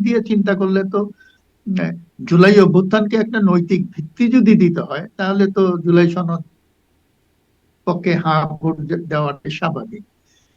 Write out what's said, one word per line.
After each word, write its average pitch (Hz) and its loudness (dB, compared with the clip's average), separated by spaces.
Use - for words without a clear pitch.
দিয়ে 233 0
চিন্তা 202 -2
করলে 190 -2
তো, 190 -4
উম, 180 -4
জুলাই 180 6
অভ্যুত্থানকে 196 2
একটা 226 -2
নৈতিক 180 2
ভিত্তি - -6
যদি 220 4
দিতে 165 2
হয়, 147 -8
তাহলে 196 0
তো 196 0
জুলাই 175 2
সনদ 170 -6
পক্ষে 175 -2
হ্যাঁ 156 0
ভোট 160 -4
দে-, 170 -6
দেওয়াটাই 151 -6
স্বাভাবিক। 131 -8